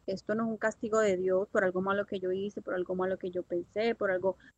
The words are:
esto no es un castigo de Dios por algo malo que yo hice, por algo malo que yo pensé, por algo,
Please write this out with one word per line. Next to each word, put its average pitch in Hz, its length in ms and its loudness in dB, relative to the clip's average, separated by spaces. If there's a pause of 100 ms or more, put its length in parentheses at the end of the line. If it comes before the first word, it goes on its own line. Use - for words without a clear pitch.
esto 196 280 -4
no 226 100 0
es 226 60 -2
un 220 60 -4
castigo 220 420 0
de 208 180 4
Dios 185 320 2
por 208 160 2
algo 185 160 2
malo 196 260 0
que 196 140 -6
yo 185 120 -2
hice, 202 300 -4
por 208 120 -6
algo 180 200 -2
malo 185 240 0
que 190 120 -6
yo 180 120 -4
pensé, 208 520 -2
por 208 160 -2
algo, 185 260 0 (220)